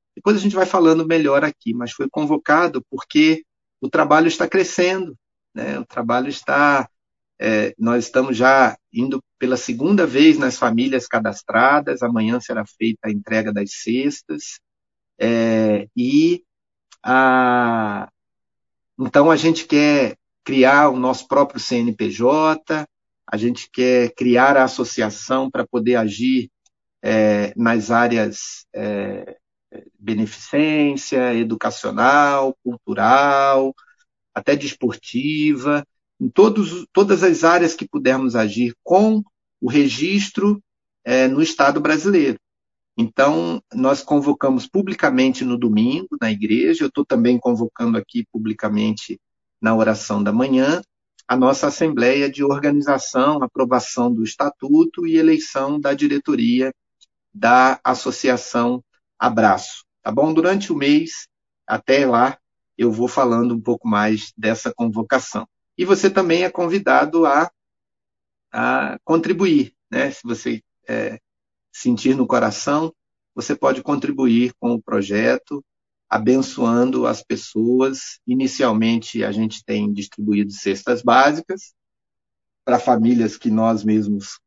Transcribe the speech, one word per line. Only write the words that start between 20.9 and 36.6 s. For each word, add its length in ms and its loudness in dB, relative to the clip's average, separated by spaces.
nosso 320 -4
próprio 320 0
C 160 -4
N 180 0
P 140 -4
J, 800 0
a 100 -6
gente 340 -4
quer 440 2
criar 420 4
a 80 4
associação 840 -4
pra 160 -6
poder 300 0
agir, 540 -2
é, 520 2
nas 360 0
áreas, 800 -2
é, 640 -8
beneficência, 1400 -2
educacional, 1300 0
cultural, 1080 2
até 220 -2
desportiva, 1300 -2
em 80 -2
todos, 640 2